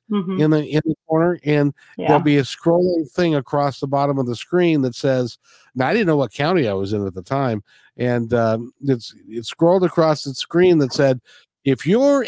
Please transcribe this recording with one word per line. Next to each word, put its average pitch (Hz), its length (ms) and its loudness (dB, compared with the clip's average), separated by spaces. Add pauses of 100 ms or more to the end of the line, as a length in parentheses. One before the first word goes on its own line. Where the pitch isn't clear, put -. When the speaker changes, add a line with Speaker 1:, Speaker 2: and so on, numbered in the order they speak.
(120)
Speaker 1:
Mm-hmm. 190 280 -4
Speaker 2:
in 156 120 4
the, 151 140 2
in 147 200 -2
the 160 100 -2 (120)
corner, 165 360 0
and 147 300 0 (240)
Speaker 1:
Yeah. - 120 -4
Speaker 2:
there'll 147 140 2
be 147 140 4
a 139 60 2
scrolling 170 680 0
thing 170 240 0
across 143 440 -2
the 143 80 -6
bottom 139 320 0
of 123 80 -2
the 120 80 -4
screen 170 480 0
that 123 120 -2
says, 127 420 -2 (380)
now, 127 120 0
I 160 60 0
didn't 220 140 0
know 156 100 2
what 131 140 -2
county 156 360 0
I 101 60 0
was 98 200 -4
in 101 140 -2
at 87 80 -8
the 92 80 -12
time, 127 400 -2 (340)
and, 120 360 -2
um, 117 380 0 (100)
it's, 135 320 -4 (140)
it 113 200 -12
scrolled 180 360 2
across 160 400 0
the 139 120 -8
screen 175 420 2
that 135 160 0
said, 135 260 2 (460)
"If 135 220 -2
you're 269 400 2